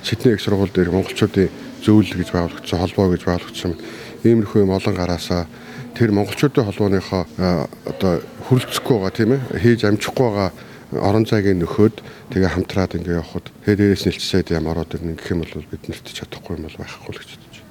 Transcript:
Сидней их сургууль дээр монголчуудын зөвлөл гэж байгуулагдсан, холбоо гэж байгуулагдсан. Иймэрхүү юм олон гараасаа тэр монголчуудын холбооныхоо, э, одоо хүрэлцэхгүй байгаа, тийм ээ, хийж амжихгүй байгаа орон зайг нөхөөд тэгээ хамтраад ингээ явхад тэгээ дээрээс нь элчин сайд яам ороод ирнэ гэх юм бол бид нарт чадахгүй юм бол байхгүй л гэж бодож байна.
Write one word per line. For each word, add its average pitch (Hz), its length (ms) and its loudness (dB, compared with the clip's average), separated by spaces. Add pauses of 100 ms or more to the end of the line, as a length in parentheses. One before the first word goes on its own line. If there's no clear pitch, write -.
Сидней 117 300 2
их 98 80 -2
сургууль 98 320 0
дээр 87 180 2
монголчуудын 95 560 2 (380)
зөвлөл 107 320 6
гэж 90 160 -2
байгуулагдсан, 85 480 -4
холбоо 92 320 2
гэж 82 100 -2
байгуулагдсан. 90 500 -4 (520)
Иймэрхүү 113 400 4
юм 95 80 2
олон 95 240 0
гараасаа 87 480 -2 (480)
тэр 113 180 4
монголчуудын 104 540 2
холбооныхоо, 98 580 0 (140)
э, 90 300 2 (180)
одоо - 340 0 (300)
хүрэлцэхгүй - 480 2
байгаа, 95 160 -2
тийм 110 240 2
ээ, 135 40 -2 (200)
хийж 113 240 4
амжихгүй 107 420 2
байгаа 101 240 0 (460)
орон 107 320 4
зайг 104 160 2
нөхөөд 98 560 2 (320)
тэгээ 95 160 2
хамтраад 90 480 -2
ингээ 85 240 -2
явхад - 320 -10 (120)
тэгээ 104 120 4
дээрээс 101 280 4
нь 95 40 4
элчин - 240 -6
сайд 92 160 2
яам 80 160 0
ороод 82 320 -4
ирнэ 82 160 -6
гэх - 180 -8
юм 85 140 -2
бол 76 240 -12
бид - 180 -14
нарт - 220 -12
чадахгүй - 480 -12
юм 78 80 -10
бол - 160 -14
байхгүй - 320 -14
л - 80 -16
гэж - 160 -20
бодож - 160 -20
байна. - 180 -20